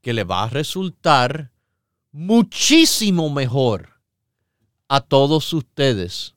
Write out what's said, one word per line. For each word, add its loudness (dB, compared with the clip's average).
que -6
le -2
va -2
a -4
resultar -2
muchísimo 2
mejor -2
a 0
todos 2
ustedes. -4